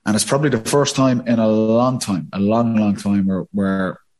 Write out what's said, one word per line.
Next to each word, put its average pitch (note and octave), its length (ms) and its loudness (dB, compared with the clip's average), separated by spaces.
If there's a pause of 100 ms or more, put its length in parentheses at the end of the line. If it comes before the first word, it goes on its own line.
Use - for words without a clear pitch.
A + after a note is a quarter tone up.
And G#2 80 0
it's G#2+ 100 0
probably C#3+ 260 0
the A#2 80 0
first C#3 360 0
time B2+ 320 0
in A#2 140 2
a A2 80 2
long A2+ 500 2
time, F2 340 -6
a F#2 60 -6
long, A2+ 380 2
long G#2 180 2
time G2+ 320 0
where, F#2+ 240 -2
where, F#2+ 440 -2
I - 20 -18 (240)